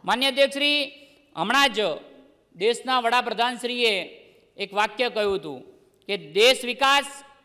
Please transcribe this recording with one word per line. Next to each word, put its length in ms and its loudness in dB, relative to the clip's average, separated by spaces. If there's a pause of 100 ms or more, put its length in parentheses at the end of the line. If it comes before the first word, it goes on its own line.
માન્ય 220 0
અધ્યક્ષ 260 2
શ્રી, 380 0 (440)
હમણાં 340 2
જ 100 -4 (760)
દેશના 440 0
વડાપ્રધાન 580 0
શ્રીએ 640 -2 (360)
એક 160 -8
વાક્ય 360 0
કહ્યું 260 0
હતું 260 -10 (460)
કે 100 -4
દેશ 480 2
વિકાસ 580 0 (220)